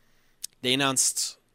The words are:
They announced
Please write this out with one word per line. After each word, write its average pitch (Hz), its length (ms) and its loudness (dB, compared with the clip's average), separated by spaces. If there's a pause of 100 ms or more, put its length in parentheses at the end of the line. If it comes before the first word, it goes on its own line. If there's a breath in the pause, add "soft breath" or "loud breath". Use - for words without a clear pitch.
(640 loud breath)
They 123 100 2
announced - 640 0 (180)